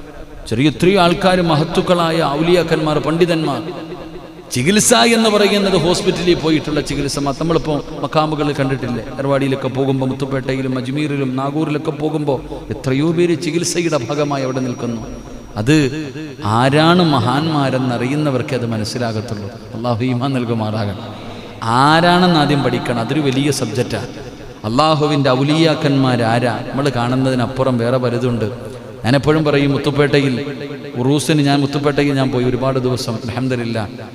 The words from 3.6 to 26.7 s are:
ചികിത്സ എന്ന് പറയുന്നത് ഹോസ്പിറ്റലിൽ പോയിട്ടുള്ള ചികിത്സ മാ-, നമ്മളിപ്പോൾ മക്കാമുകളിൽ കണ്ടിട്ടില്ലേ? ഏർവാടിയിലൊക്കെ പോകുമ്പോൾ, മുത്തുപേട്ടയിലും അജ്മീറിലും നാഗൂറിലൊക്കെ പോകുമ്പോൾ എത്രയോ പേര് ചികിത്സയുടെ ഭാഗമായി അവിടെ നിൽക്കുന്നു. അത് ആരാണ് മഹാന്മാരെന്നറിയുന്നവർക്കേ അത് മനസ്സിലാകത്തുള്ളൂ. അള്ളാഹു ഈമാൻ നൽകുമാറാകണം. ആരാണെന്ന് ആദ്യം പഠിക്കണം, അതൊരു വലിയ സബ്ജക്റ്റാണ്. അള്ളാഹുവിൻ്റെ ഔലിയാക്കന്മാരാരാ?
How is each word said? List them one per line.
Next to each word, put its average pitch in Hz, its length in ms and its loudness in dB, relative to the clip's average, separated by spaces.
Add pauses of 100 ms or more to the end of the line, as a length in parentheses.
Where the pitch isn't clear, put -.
ചികിത്സ 196 440 4
എന്ന് 226 360 4
പറയുന്നത് 196 460 4
ഹോസ്പിറ്റലിൽ 175 580 2
പോയിട്ടുള്ള 151 460 0
ചികിത്സ 139 380 -4
മാ-, 139 220 -2
നമ്മളിപ്പോൾ 156 420 0 (180)
മക്കാമുകളിൽ 151 600 0
കണ്ടിട്ടില്ലേ? 120 440 -2 (140)
ഏർവാടിയിലൊക്കെ 139 500 0
പോകുമ്പോൾ, 135 380 0
മുത്തുപേട്ടയിലും 131 720 -2
അജ്മീറിലും 135 580 -2
നാഗൂറിലൊക്കെ 147 540 -2
പോകുമ്പോൾ 147 500 -2 (320)
എത്രയോ 135 400 0
പേര് 170 300 2
ചികിത്സയുടെ 165 540 -2
ഭാഗമായി 143 460 -2
അവിടെ 131 180 -2
നിൽക്കുന്നു. 120 420 -6 (540)
അത് 123 200 2 (680)
ആരാണ് 143 580 4
മഹാന്മാരെന്നറിയുന്നവർക്കേ 131 1500 0
അത് 117 100 -2
മനസ്സിലാകത്തുള്ളൂ. 110 840 -4 (260)
അള്ളാഹു 117 260 -2
ഈമാൻ 131 300 0
നൽകുമാറാകണം. 110 920 -4 (380)
ആരാണെന്ന് 165 800 4
ആദ്യം 143 220 2
പഠിക്കണം, 120 380 0
അതൊരു 139 200 -2
വലിയ 139 300 2
സബ്ജക്റ്റാണ്. 117 580 -4 (560)
അള്ളാഹുവിൻ്റെ 147 680 2
ഔലിയാക്കന്മാരാരാ? 131 1200 2 (160)